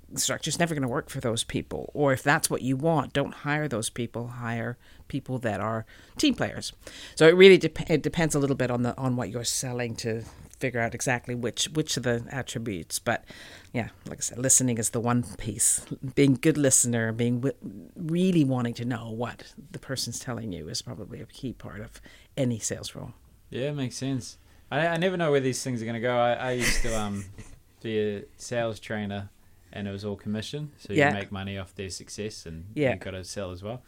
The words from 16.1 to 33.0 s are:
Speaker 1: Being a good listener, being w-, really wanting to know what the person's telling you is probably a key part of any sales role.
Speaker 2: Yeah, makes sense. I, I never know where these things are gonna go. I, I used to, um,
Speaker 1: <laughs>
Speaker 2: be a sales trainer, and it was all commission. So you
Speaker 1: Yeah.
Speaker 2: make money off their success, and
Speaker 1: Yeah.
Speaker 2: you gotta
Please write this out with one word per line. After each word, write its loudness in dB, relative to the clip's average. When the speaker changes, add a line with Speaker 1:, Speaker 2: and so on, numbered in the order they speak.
Speaker 1:
Being 8
a -4
good 4
listener, 4
being 2
w-, -6
really 4
wanting 0
to -8
know -4
what -8
the -8
person's -6
telling -6
you -8
is -6
probably -12
a -14
key -10
part -14
of -16
any 0
sales -6
role. -12
Speaker 2:
Yeah, -4
makes -4
sense. -6
I, 0
I 0
never 2
know 2
where 6
these 0
things -4
are -6
gonna -4
go. 2
I, 6
I -4
used 2
to, 2
um, -4
Speaker 1:
<laughs> -20
Speaker 2:
be -2
a 0
sales -4
trainer, -6
and -6
it -6
was -8
all -4
commission. -6
So -10
you 2
Speaker 1:
Yeah. 6
Speaker 2:
make -6
money -6
off -12
their -8
success, -10
and -12
Speaker 1:
Yeah. 2
Speaker 2:
you -4
gotta -10